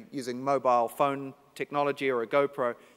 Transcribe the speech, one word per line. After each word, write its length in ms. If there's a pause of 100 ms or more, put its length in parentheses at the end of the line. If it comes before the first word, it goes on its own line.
(100)
using 340
mobile 420
phone 460 (220)
technology 560
or 100
a 60
GoPro, 480 (220)